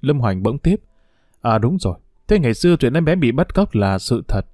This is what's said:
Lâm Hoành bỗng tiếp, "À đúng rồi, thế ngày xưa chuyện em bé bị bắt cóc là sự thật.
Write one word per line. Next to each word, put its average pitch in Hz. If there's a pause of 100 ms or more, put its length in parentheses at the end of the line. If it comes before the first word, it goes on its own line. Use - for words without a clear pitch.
Lâm 143
Hoành 95
bỗng 113
tiếp, 175 (640)
"À 113
đúng 127
rồi, 92 (300)
thế 214
ngày 123
xưa 175
chuyện 131
em 165
bé 160
bị 135
bắt 147
cóc 202
là 98
sự -
thật. 101